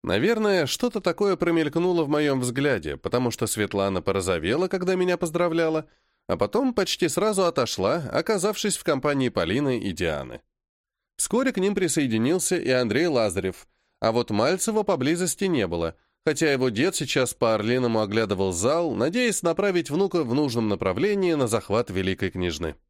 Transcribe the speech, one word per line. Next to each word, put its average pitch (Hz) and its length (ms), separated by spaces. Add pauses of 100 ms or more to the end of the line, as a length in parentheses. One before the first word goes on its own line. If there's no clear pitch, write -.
Наверное, 185 640
что-то - 340
такое 185 360
промелькнуло 170 680
в 139 60
моем 147 300
взгляде, 123 580
потому 120 320
что - 160
Светлана 98 560
порозовела, 95 680
когда 185 260
меня 180 220
поздравляла, 160 720 (380)
а 90 100
потом 233 380
почти 180 340
сразу 190 380
отошла, 135 680
оказавшись 196 640
в - 80
компании 139 460
Полины 117 480
и 98 140
Дианы. 73 500 (760)
Вскоре 254 340
к - 60
ним 196 160
присоединился 156 800
и 131 140
Андрей 127 360
Лазарев, 98 600 (340)
а 110 120
вот 117 180
Мальцева 180 540
поблизости 170 600
не 143 220
было, 82 300 (280)
хотя 151 280
его 131 160
дед 131 260
сейчас 131 400
по-орлиному 113 680
оглядывал 101 520
зал, 135 420
надеясь 185 480
направить 175 480
внука 175 320
в 120 100
нужном 120 360
направлении 156 680
на 135 140
захват 107 420
великой 92 400
княжны. 82 460 (140)